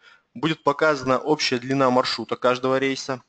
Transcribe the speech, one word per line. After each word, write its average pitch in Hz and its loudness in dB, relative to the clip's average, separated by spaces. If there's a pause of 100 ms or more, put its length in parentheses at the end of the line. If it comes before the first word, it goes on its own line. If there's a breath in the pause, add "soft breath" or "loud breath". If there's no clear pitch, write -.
(340 soft breath)
Будет 151 -4
показана 139 2
общая 143 0
длина 131 2
маршрута 123 0
каждого 127 0
рейса, 135 -4